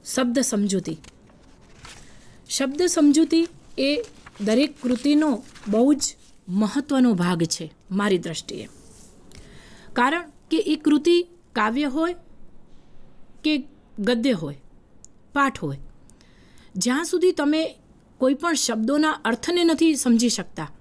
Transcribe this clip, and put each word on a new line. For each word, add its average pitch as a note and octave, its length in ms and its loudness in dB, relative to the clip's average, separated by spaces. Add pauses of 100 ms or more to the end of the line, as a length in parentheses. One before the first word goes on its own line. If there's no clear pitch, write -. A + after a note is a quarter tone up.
શબ્દ B3 340 -2
સમજૂતી. G3 580 -2 (1500)
શબ્દ C#4 360 -4
સમજૂતી E4 600 4 (320)
એ C4+ 120 0 (520)
દરેક A#3 300 2 (100)
કૃતિનો D4 480 2 (380)
બહુ A3+ 260 4
જ - 220 -4 (320)
મહત્વનો B3 680 2
ભાગ F3 320 0
છે E3 200 -8 (260)
મારી G3+ 260 0
દ્રષ્ટિએ, E3+ 480 -8 (1300)
કારણ D4 320 0 (220)
કે E4 180 0
એ D4+ 120 0
કૃતિ D4+ 380 2 (380)
કાવ્ય A#3 340 -2
હોય D#4+ 280 -2 (1300)
કે D4+ 120 0 (460)
ગદ્ય A#3 340 0
હોય, D#3 260 -8 (760)
પાઠ C4+ 300 0
હોય, C#3 160 -8 (960)
જ્યાં B3+ 300 0
સુધી F4+ 260 2
તમે D#4 300 0 (600)
કોઈ C4 120 4
પણ E4 220 -2
શબ્દોના C4+ 600 0 (100)
અર્થને D#4+ 380 0
નથી D#4+ 320 4
સમજી A#3+ 340 2
શકતા E3+ 400 -6 (120)